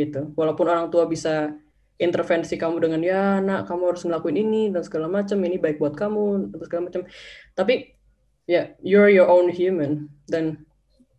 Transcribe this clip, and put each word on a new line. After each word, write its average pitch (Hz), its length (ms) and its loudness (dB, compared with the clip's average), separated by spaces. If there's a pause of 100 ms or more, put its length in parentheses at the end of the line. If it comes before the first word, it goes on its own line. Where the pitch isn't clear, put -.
gitu. 147 320 -6
Walaupun 156 320 0
orang 170 240 0
tua 165 160 2
bisa 156 480 -2 (420)
intervensi 170 560 0
kamu 165 240 -4
dengan, 160 240 0
"Ya, 196 400 0
nak, 190 240 -2
kamu 180 240 -2
harus 175 160 -6
ngelakuin 165 320 -2
ini," 220 320 0
dan 170 160 -4
segala 160 240 -6
macam, 202 240 -2
"Ini 180 240 -2
baik 156 240 -2
buat 147 160 -2
kamu," 208 560 -2
dan 160 80 -12
segala 170 240 -6
macam. 180 160 -6 (560)
Tapi, 202 160 2 (720)
ya, 170 320 0
you're 202 320 6
your 185 160 8
own 180 240 6
human, 165 560 -2 (240)
dan 160 320 -4 (560)